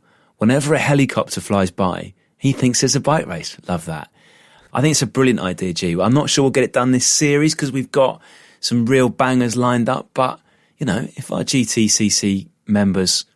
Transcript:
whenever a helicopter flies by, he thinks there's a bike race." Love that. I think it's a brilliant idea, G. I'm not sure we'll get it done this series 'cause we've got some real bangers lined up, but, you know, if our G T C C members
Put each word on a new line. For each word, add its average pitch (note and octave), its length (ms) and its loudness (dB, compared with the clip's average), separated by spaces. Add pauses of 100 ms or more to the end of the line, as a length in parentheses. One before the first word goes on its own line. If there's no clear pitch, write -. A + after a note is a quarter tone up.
(380)
whenever C#3 360 2
a C#3 60 2
helicopter C#3 640 0
flies G2 300 0
by, F2 420 -4 (240)
he C3+ 160 0
thinks B2 280 0
there's C3+ 140 0
a C3+ 60 -2
bike D3+ 260 0
race." E2 300 -10 (100)
Love E2+ 180 -4
that. D#2 240 -10 (640)
I B2+ 100 0
think D3+ 100 4
it's C#3 100 0
a B2+ 60 0
brilliant B2+ 320 2
idea, F#2 340 -4
G. E2+ 260 -2
I'm G#2+ 140 4
not C#3+ 160 2
sure C#3 140 2
we'll C3 80 2
get B2+ 120 2
it A2 100 -2
done B2+ 180 2
this B2+ 160 2
series D3+ 480 2
'cause C#3 160 -4
we've B2+ 200 -6
got C3+ 300 2 (380)
some A#2 260 0
real B2+ 240 4
bangers B2 480 0
lined B2 320 2
up, - 240 -4
but, C3 260 -2 (380)
you D#3+ 80 -6
know, G#2 300 -2
if - 160 -12
our F#2+ 120 -4
G B2+ 220 0
T A2 220 2
C G#2+ 220 0
C G2 380 -2 (200)
members G2 580 0 (100)